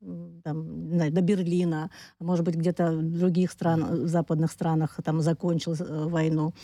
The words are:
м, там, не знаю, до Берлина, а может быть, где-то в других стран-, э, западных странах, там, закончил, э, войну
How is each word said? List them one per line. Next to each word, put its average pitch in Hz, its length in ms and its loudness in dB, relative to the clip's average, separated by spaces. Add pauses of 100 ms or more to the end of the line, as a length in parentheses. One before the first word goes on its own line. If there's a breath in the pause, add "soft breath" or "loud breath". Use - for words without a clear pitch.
м, 170 420 -14
там, 160 460 -6
не 175 60 0
знаю, 156 160 2
до 185 100 2
Берлина, 175 680 0 (300 loud breath)
а 170 40 -10
может 170 200 2
быть, 165 120 0
где-то 170 360 2
в 160 100 0 (160)
других 180 340 2
стран-, 165 520 0
э, - 20 -2
западных 160 460 0
странах, 160 520 0
там, 160 180 0
закончил, 165 520 0
э, 156 340 -4
войну 160 440 0 (120 loud breath)